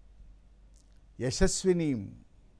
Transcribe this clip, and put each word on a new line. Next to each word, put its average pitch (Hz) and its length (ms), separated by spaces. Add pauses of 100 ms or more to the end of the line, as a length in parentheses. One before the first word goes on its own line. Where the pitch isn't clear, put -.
(1200)
యశస్వినీం, 151 920 (440)